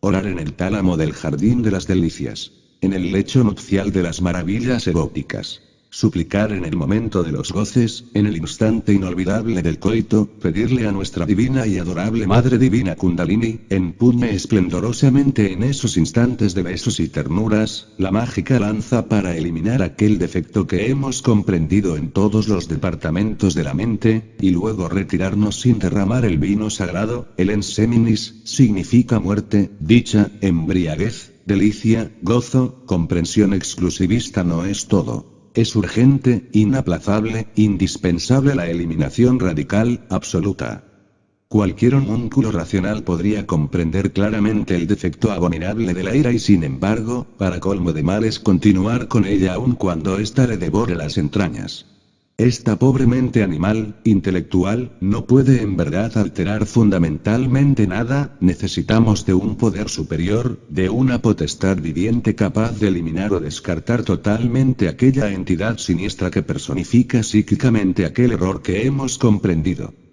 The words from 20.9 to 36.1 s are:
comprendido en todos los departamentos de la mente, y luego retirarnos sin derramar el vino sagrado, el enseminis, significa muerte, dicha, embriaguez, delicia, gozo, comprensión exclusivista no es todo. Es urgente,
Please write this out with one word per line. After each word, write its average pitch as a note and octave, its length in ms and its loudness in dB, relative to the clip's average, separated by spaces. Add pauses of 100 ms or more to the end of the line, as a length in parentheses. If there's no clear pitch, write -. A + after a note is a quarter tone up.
comprendido F#2+ 720 2
en D2 160 -6
todos G#2 380 2
los F#2 180 -2
departamentos E2+ 840 -2
de E2 100 -2
la C#2 100 -4
mente, A2 680 -2
y F#2+ 80 2
luego F#2 400 -2
retirarnos F#2+ 720 -2
sin A#2 180 4
derramar G2+ 460 0
el E2+ 140 0
vino G2+ 300 0
sagrado, G2+ 680 -6
el F#2+ 140 0
enseminis, A2 920 0
significa A2+ 800 2
muerte, G2+ 580 0
dicha, G#2+ 500 4 (120)
embriaguez, E2+ 960 -2 (100)
delicia, G#2 680 2 (100)
gozo, B2 640 0
comprensión F2+ 680 2
exclusivista F#2 920 -2
no E2+ 220 -2
es G2+ 220 -6
todo. - 460 -2 (220)
Es A2+ 220 0
urgente, A#2+ 760 2